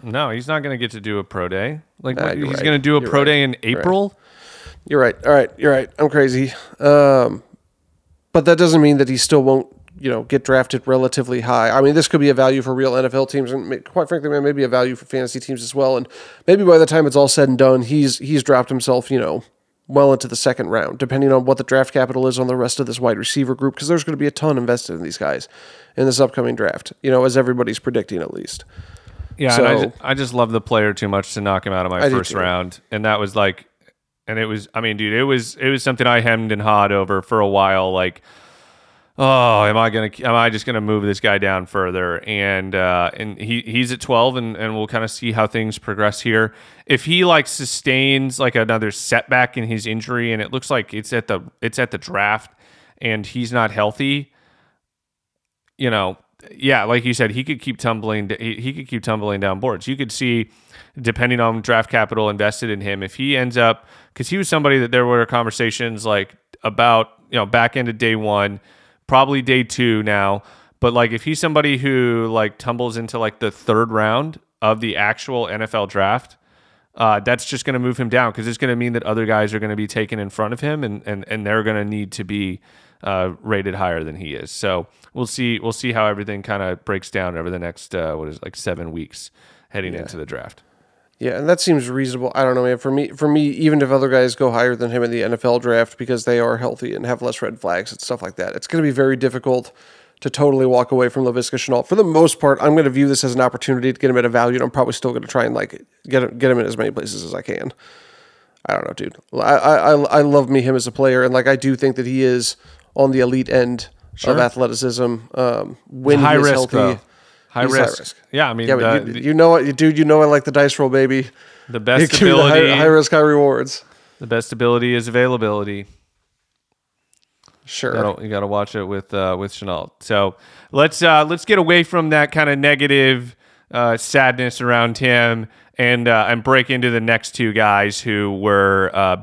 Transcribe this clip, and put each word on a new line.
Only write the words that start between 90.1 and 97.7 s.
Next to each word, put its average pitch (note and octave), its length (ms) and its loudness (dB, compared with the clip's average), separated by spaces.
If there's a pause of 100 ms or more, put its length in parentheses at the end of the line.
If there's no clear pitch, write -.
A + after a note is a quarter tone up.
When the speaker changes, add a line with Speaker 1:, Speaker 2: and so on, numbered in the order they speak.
Speaker 1:
the D2+ 80 -12
draft. - 380 -16 (560)
Speaker 2:
Yeah, A#2+ 200 -6
and D3 100 -2
that E3+ 140 2
seems C#3+ 260 0
reasonable. B2+ 460 -4
I C3+ 100 0
don't B2+ 100 2
know, B2+ 100 2
man. B2 120 0
For C3+ 140 -4
me, C#3 180 -2
for D3+ 180 -4
me, D3 220 2
even D3+ 320 2
if C3 100 0
other C3+ 200 2
guys B2+ 240 2
go B2+ 160 2
higher A#2+ 260 0
than A#2 140 -4
him A#2+ 120 -2
in A#2 80 -2
the A#2 120 -2
N A2 100 -2
F A#2 140 -4
L A#2+ 120 2
draft A#2 380 0
because A#2+ 300 -6
they A#2+ 120 2
are A#2 200 0
healthy A#2+ 360 -6
and G2 120 -8
have B2 160 -4
less A#2+ 180 -6
red A2+ 180 -8
flags F2+ 320 -4